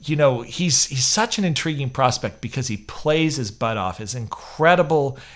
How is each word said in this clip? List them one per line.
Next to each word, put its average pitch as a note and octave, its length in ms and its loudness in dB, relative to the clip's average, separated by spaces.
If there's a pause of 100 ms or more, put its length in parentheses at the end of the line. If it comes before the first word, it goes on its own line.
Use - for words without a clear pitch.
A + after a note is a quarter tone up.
you D#3 120 -2
know, C3+ 280 4
he's, E3 440 0
he's C3 200 -2
such A3+ 320 0
an G3+ 60 2
intriguing D3 460 -2
prospect B2 500 0
because B2 280 -6
he G#2+ 80 -4
plays D#3 600 0
his A#2 140 -4
butt A2 280 -2
off. F#2 200 -4
His G#2+ 160 -8
incredible, D3+ 1040 2 (180)